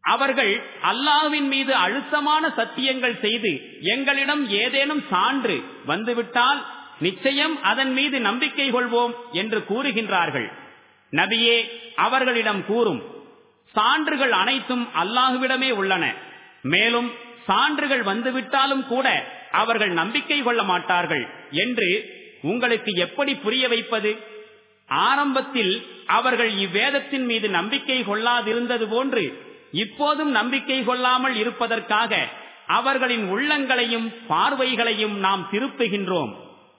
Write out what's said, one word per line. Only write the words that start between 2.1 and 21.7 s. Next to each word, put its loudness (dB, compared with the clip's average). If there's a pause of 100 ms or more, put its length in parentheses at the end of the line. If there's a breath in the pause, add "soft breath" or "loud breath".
சத்தியங்கள் -2
செய்து, -2
"எங்களிடம் 0
ஏதேனும் 0
சான்று 2 (220)
வந்துவிட்டால் 0 (340)
நிச்சயம் 0
அதன் 2
மீது 0
நம்பிக்கை 0
கொள்வோம்" 0 (180)
என்று -2
கூறுகின்றார்கள். -2 (600)
நபியே, 2 (260)
அவர்களிடம் 0
கூறும், 0 (720)
"சான்றுகள் 2
அனைத்தும் 0 (140)
அல்லாஹ்விடமே 2
உள்ளன. 0 (480)
மேலும் 2 (340)
சான்றுகள் 2
வந்துவிட்டாலும் 0
கூட 0 (200)
அவர்கள் 2
நம்பிக்கை 0
கொள்ள 2
மாட்டார்கள்" 0 (240)
என்று 0 (520)